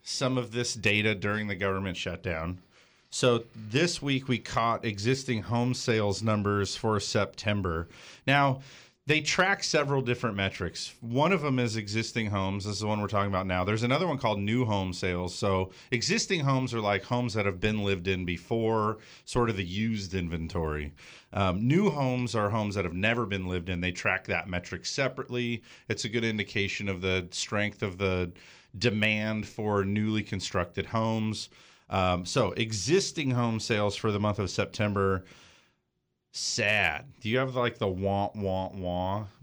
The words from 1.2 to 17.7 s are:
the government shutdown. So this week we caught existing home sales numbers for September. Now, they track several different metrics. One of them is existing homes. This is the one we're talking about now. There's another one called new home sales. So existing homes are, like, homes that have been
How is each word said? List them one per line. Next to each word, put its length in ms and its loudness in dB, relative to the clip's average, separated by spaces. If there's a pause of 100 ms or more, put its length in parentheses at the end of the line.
the 80 -4
government 400 -2
shutdown. 640 -4 (520)
So 320 2 (120)
this 460 0
week 260 0
we 120 0
caught 440 0
existing 600 0
home 320 0
sales 480 0
numbers 520 2
for 240 0
September. 880 -2 (380)
Now, 360 4 (440)
they 160 4
track 420 2
several 380 2
different 340 0
metrics. 640 -2
One 320 2
of 100 2
them 180 0
is 180 0
existing 520 -2
homes. 360 -2
This 80 -4
is 80 -6
the 60 -2
one 120 0
we're 80 -2
talking 240 2
about 160 0
now. 160 2
There's 200 0
another 220 2
one 120 -2
called 200 2
new 280 2
home 260 0
sales. 420 -2
So 380 0 (200)
existing 500 0
homes 320 2
are, 80 -2
like, 240 2
homes 300 -2
that 100 2
have 160 -2
been 240 2